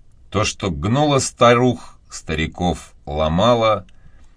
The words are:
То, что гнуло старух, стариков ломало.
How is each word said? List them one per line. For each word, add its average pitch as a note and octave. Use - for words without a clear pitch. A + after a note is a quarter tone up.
То, G#2
что -
гнуло B2
старух, B2
стариков D#2+
ломало. G2